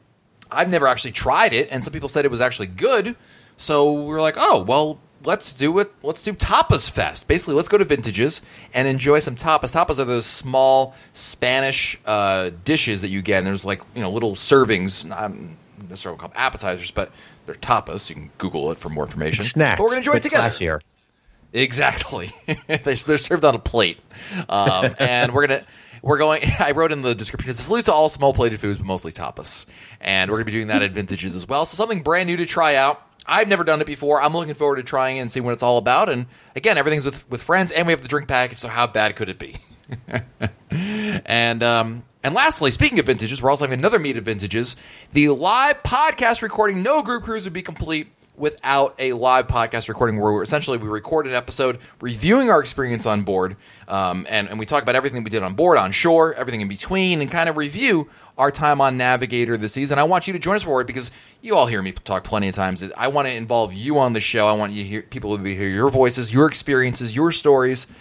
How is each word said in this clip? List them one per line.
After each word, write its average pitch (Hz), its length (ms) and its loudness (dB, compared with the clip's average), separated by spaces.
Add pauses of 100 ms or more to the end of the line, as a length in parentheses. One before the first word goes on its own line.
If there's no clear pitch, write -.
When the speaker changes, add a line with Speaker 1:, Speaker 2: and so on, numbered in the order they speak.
(500)
Speaker 1:
I've 180 200 0
never 156 180 4
actually 123 240 0
tried 170 420 2
it, 135 180 2
and 127 120 -6
some 147 80 -8
people 139 160 -10
said 143 160 0
it 139 80 2
was 117 80 -4
actually 120 280 -2
good. 214 480 -2 (420)
So 147 340 2
we 147 140 -4
were 156 160 -4
like, 156 160 0
"Oh, 339 280 4
well, 151 340 2 (240)
let's 175 280 -2
do 151 280 0
it. 202 120 -2 (120)
Let's 156 180 -6
do 208 120 -4
Tapas 208 560 2
Fest." - 380 -4
Basically, 156 280 0
let's 160 120 2
go 208 120 4
to 196 40 4
Vintages 123 580 0 (320)
and 131 140 2
enjoy 135 320 4
some 135 160 -2
tapas. 156 380 0
Tapas 160 260 2
are 131 60 0
those 120 220 0
small 135 640 2 (200)
Spanish, - 920 0
uh, 98 460 0 (120)
dishes 117 380 0
that 98 80 -6
you 95 140 -4
get, 98 160 2
and 92 80 -2
there's, 98 180 -4
like, 98 160 -4 (140)
you 120 60 -6
know, 92 100 -4
little 110 240 -2
servings. 98 760 4
I 87 160 -10
don't 85 300 -14 (320)
necessarily 90 300 -12
call 85 100 -14
them - 100 -16
appetizers, 92 520 -4
but 98 200 -6 (360)
they're - 80 -12
tapas. 101 540 -2
You 78 60 -14
can 76 220 -16
Google 80 340 -4
it 80 60 -8
for - 120 -12
more 76 160 -4
information. 80 380 -4
Speaker 2:
Snacks, 123 360 0
Speaker 1:
But 202 40 0
we're 226 60 4
gonna 254 80 -2
enjoy 269 140 -2
it 294 60 4
Speaker 2:
but - 60 -2
Speaker 1:
together. 294 240 2
Speaker 2:
classier. 80 320 -4 (720)
Speaker 1:
Exactly. 123 840 -2
<laughs> - 300 -8
They, 143 280 -2
they're 151 220 0
served 156 280 -2
on 131 100 6
a 107 40 -4
plate, 95 400 0 (480)
um, 101 480 0
Speaker 2:
<laughs> - 40 -6
Speaker 1:
and 123 340 0
we're 143 140 2
gonna, 135 180 -2 (380)
we're 143 160 2
going. 156 320 2
<laughs> - 80 0
I 147 120 2
wrote 156 200 0
in 143 100 -6
the 120 140 0
description, - 340 -8
"It's 117 100 -4
a - 40 2
salute 226 220 0
to 190 80 6
all 156 160 4
small 139 240 2
plated 113 260 0
foods, 101 180 -2
but 92 80 -8
mostly 92 260 -6
tapas." - 540 -10 (360)
And 95 280 0
we're 107 80 0
gonna 110 80 -2
be 110 60 -6
doing 110 160 -2
that 104 160 0
at 98 80 -2
Vintages 95 440 -6
as 90 120 -10
well. 143 180 0
So - 120 -6
something 208 260 -2
brand 175 240 0
new 175 100 -2
to 170 80 -2
try 156 300 2
out. 139 260 2 (240)
I've 202 220 2
never 185 160 2
done 156 180 2
it 147 60 -4
before. 147 340 0
I'm 151 140 2
looking 156 180 -6
forward 143 220 0
to 127 80 -4
trying 131 340 -2
it 131 40 -6
and 120 100 -8
seeing 131 140 -4
what 120 80 0
it's 117 100 -6
all 123 160 4
about. 139 300 4
And 123 180 -4 (280)
again, 185 220 2
everything's 147 280 0
with, - 240 -8
with 123 120 -8
friends, 175 300 2
and 170 160 0
we 165 60 4
have 127 100 -2
the 127 40 -16
drink 135 200 -4
package, 127 320 0
so 120 80 -10
how 117 180 0
bad 107 300 0
could 101 140 -6
it 92 100 -10
be? - 160 -14 (520)
<laughs> 120 280 -8 (880)
And, 117 380 0
um, 117 400 0 (200)
and 143 120 -2
lastly, 247 360 2
speaking 269 280 0
of 139 60 2
Vintages, 117 360 -2
we're 127 100 2
also 143 140 0
having 131 140 -2
another 208 200 4
meet 139 180 -4
at 110 60 -6
Vintages. 107 520 -4 (380)
The 147 160 6
live 226 540 2
podcast 254 580 2
recording, 202 420 -2
no 277 180 2
group 240 220 -4
cruise 220 220 -6
would 175 80 -10
be 185 80 -8
complete 156 460 -6 (280)
without 139 640 0
a 131 140 0
live 127 340 4
podcast 117 400 -2
recording 107 320 0
where 104 140 2
we're, 104 100 0
essentially 143 340 -2
we 107 120 -6
record 135 360 -2
an 127 80 -8
episode 123 460 -2 (220)
reviewing 160 480 2
our 170 100 6
experience 120 460 -2
on 104 180 2
board, 92 320 -2 (320)
um, 92 420 -2
and, 101 200 -2
and 107 100 -8
we 107 60 -8
talk 143 180 0
about 123 120 2
everything 127 280 -2
we 107 60 -10
did 104 140 -2
on 92 100 -4
board, 160 240 4
on 95 160 2
shore, 165 400 4
everything 120 260 -6
in 101 80 -4
between, 180 540 -2
and 135 100 -6
kind 165 160 0
of 156 80 -2
review 156 540 -2 (280)
our 139 140 2
time 147 300 2
on 131 160 2
Navigator 123 580 0
this 107 160 -4
season. 139 260 -4
I 147 60 4
want 175 240 0
you 196 60 -4
to 175 60 -6
join 180 180 -2
us 196 60 -6
for 139 180 0
it 120 60 -4
because 123 240 -8 (300)
you 220 140 -2
all 135 120 6
hear 107 140 -2
me 95 120 -4
talk 95 320 -6
plenty 101 240 -2
of 92 60 -4
times. 95 280 -2 (140)
I 123 100 0
want 139 220 0
to 127 40 -4
involve 113 400 0
you 131 260 -2
on 127 120 4
the 110 80 0
show. 107 280 2
I 107 60 6
want 104 200 -2
you 104 100 -6
to 98 60 -10
hear, 104 140 -8
people 104 340 -6
to 98 60 -6 (120)
hear 98 140 -2
your 107 200 2
voices, 123 440 2
your 147 140 6
experiences, 127 680 -2
your 165 160 2
stories, 131 560 2 (140)